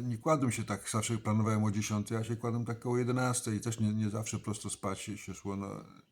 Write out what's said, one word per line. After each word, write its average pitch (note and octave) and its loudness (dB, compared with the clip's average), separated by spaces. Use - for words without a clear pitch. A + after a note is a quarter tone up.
nie A#2+ -2
kładłem C#3 4
się A2+ -2
tak, G#2+ -4
zawsze A#2 2
planowałem G#2+ 4
o G#2+ 2
dziesiątej, G#2+ 0
a A2 0
się A2+ -2
kładłem A#2 -2
tak A2+ -2
koło B2 0
jedenastej B2 2
i - -2
też A2+ -2
nie, G#2+ 4
nie G#2+ 2
zawsze G#2+ -2
prosto G#2 -4
spać F#2+ -4
się, G2+ -8
się - -10
szło, G2 -6
no, G2 -6
e, - -14